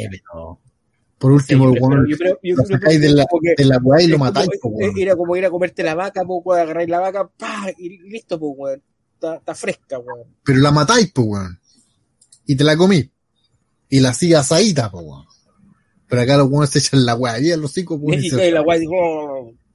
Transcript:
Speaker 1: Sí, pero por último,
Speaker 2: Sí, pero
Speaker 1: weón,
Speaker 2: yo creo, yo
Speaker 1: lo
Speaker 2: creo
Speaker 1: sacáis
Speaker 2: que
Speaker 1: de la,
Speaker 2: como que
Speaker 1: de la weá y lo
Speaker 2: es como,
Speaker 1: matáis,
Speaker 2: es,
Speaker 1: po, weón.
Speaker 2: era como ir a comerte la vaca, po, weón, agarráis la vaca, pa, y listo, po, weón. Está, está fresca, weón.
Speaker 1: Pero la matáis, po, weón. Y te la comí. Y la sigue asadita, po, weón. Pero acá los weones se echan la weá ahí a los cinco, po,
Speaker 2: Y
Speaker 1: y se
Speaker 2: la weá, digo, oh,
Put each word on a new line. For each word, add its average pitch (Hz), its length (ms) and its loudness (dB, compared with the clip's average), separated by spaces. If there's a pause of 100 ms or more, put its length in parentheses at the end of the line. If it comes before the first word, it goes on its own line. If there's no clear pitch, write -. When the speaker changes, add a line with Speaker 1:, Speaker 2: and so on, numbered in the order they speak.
Speaker 1:
Sí, 107 100 -8
pero 82 480 -18 (580)
por 135 140 2
último, 135 380 4
Speaker 2:
Sí, 127 100 4
pero 127 80 2
Speaker 1:
weón, 139 220 4
Speaker 2:
yo 151 80 -4
creo, 180 260 -2
yo 180 140 -2
Speaker 1:
lo 127 60 2
Speaker 2:
creo 190 140 -2
Speaker 1:
sacáis 156 220 2
Speaker 2:
que 151 80 4
Speaker 1:
de 147 60 6
la, 139 120 4
Speaker 2:
como 170 160 -2
que 170 120 0 (100)
Speaker 1:
de - 60 4
la 131 80 2
weá 131 260 4
y 175 40 4
lo 156 80 2
Speaker 2:
es 147 40 0
como, 135 60 0
Speaker 1:
matáis, 175 280 -2
Speaker 2:
es, 202 60 -8
Speaker 1:
po, - 100 -8
weón. 196 300 -4
Speaker 2:
era 190 160 0
como 175 220 0
ir 185 80 -2
a 180 40 -2
comerte 180 340 -4
la 160 120 -4
vaca, 185 300 -6
po, 175 200 -6
weón, 175 160 0
agarráis 165 280 -4
la 170 100 -2
vaca, 190 280 -4 (100)
pa, 214 400 -10
y 180 200 -16 (120)
listo, 208 280 -12
po, 151 120 -8
weón. 135 340 -10 (320)
Está, 165 220 -8
está - 180 -12
fresca, 165 420 -10
weón. 120 300 -16 (160)
Speaker 1:
Pero 135 160 2
la 143 120 4
matáis, 160 400 2
po, 131 120 -2
weón. 98 360 -6 (840)
Y 143 100 0
te 139 80 0
la 151 140 4
comí. 180 320 2 (800)
Y 135 120 2
la 127 120 2
sigue 165 220 2
asadita, 151 560 0
po, 90 80 -14
weón. 71 260 -18 (840)
Pero 123 140 0
acá 135 160 4
los 139 140 4
weones 147 180 2
se 147 100 -2
echan 135 260 2
la 117 100 0
weá 120 200 -4
ahí 143 140 0
a 170 80 0
los 151 140 -8
cinco, 170 280 -8
po, 147 140 -2
Speaker 2:
Y 143 40 0 (100)
Speaker 1:
y - 20 -6
se 175 220 2
Speaker 2:
la 160 100 2
weá, 165 160 0
digo, 165 180 -4
oh, 147 580 -6 (220)